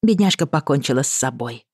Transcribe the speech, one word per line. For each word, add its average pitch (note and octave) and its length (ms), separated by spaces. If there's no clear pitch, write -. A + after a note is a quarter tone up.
Бедняжка G3 420
покончила C#3 560
с C3+ 80
собой A#2+ 640